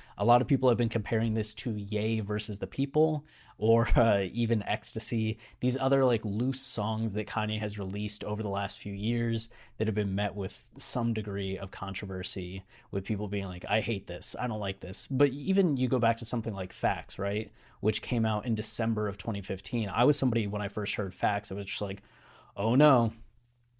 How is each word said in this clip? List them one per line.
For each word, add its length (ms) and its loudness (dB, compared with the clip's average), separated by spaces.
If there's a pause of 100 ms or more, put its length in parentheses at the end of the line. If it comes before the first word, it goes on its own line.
(200)
A 60 2
lot 160 8
of 60 -2
people 220 4
have 80 4
been 120 2
comparing 440 0
this 220 -2
to 200 -4
Ye 440 -2
versus 400 -4
the 80 -4
People, 580 0 (340)
or, 320 4
<laughs> 40 8
uh, 380 4
even 300 0
Ecstasy, 720 -2 (220)
these 180 0
other, 260 4
like, 220 2
loose 360 -2
songs 520 -2
that 140 -2
Kanye 320 -2
has 180 -4
released 460 -4
over 180 -4
the 80 -2
last 300 -4
few 140 -8
years 560 -2 (280)
that 100 0
have 80 0
been 200 0
met 200 -2
with 400 -8
some 380 0
degree 440 -4
of 120 -8
controversy, 960 -8 (260)
with 160 -4
people 220 -2
being 180 -2
like, 240 -8
"I 100 2
hate 280 -4
this, 320 -6
I 80 -2
don't 120 -2
like 200 -4
this." 300 -8
But 200 4
even 480 2
you 100 2
go 120 2
back 180 4
to 80 -6
something 280 -2
like 200 -6
Facts, 460 -4
right? 320 -2 (280)
Which 220 0
came 240 0
out 200 0
in 100 0
December 520 0
of 120 -6
twenty 220 -4
fifteen. 460 -4
I 160 2
was 140 6
somebody, 300 2
when 160 -4
I 40 -2
first 280 -4
heard 180 -4
Facts, 380 -2
I 40 -6
was 120 -6
just 140 -6
like, 200 -6 (540)
"Oh 200 0
no, 380 8 (680)